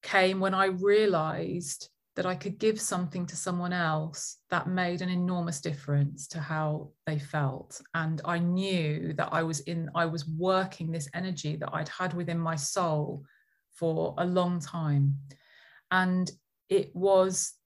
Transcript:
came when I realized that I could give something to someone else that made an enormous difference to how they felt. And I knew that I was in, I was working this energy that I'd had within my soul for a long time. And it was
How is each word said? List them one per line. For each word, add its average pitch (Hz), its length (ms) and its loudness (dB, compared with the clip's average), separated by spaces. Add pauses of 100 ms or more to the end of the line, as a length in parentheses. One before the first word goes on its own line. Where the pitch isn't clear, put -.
came 190 380 4
when 190 140 2
I 190 120 4
realized 180 1200 2 (260)
that 180 120 -2
I 185 80 0
could - 240 -8
give 220 220 2
something 180 460 -2
to - 100 -10
someone 175 380 -2
else 160 640 -2 (100)
that 180 180 -2
made 180 360 0
an 180 80 -2
enormous 180 500 -2
difference 143 680 0
to 165 120 -8
how 156 500 -2 (140)
they 156 140 -2
felt. 139 600 -4 (140)
And 160 320 -2
I 170 140 0
knew 175 800 0
that - 140 0
I 165 100 2
was 160 180 -2
in, 165 340 -4
I 170 120 2
was 160 200 -4
working 185 640 0
this 156 220 -6
energy 170 440 -4
that 151 180 -6
I'd 156 160 -4
had 185 240 -4
within 170 240 -2
my 165 180 -2
soul 151 680 -2 (500)
for 160 420 0
a 175 80 0
long 180 360 2
time. 143 560 2 (760)
And 185 400 2 (400)
it 190 260 2
was 190 560 4 (140)